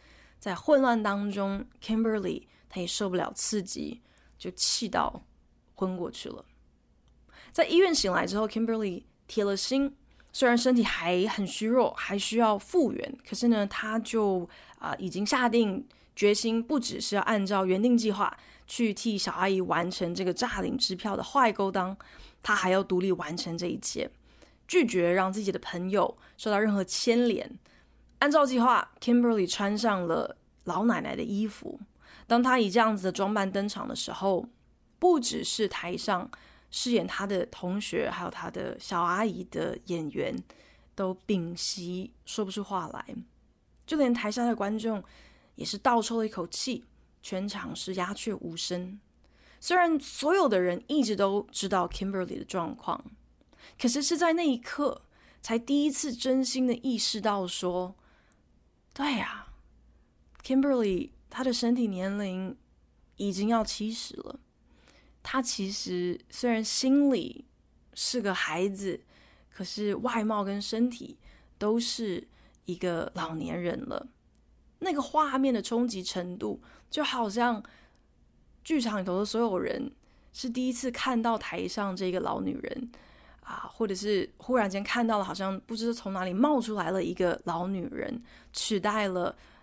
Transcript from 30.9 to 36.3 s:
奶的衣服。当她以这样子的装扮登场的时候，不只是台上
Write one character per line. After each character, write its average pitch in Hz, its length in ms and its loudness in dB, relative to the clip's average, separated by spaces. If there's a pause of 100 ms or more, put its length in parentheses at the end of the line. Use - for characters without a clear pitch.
奶 147 120 -6
的 - 80 -4
衣 202 240 -2
服。 - 320 -12 (480)
当 233 160 4
她 254 160 4
以 208 120 4
这 220 100 4
样 220 160 4
子 185 80 -6
的 185 80 2
装 196 220 0
扮 196 160 0
登 196 180 -2
场 - 180 -8
的 52 80 -8
时 - 160 -6
候， 196 380 0 (500)
不 339 220 6
只 233 240 -2
是 202 240 0
台 175 260 -6
上 180 360 -2 (400)